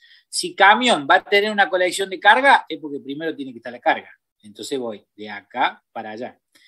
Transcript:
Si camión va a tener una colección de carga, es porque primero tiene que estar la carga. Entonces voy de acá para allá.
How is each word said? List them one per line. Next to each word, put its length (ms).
Si 260
camión 540
va 60
a 80
tener 280
una 180
colección 400
de 100
carga, 500
es 100
porque 220
primero 340
tiene 160
que 60
estar 160
la 80
carga. 280
Entonces 360
voy 260
de 120
acá 600
para 200
allá. 280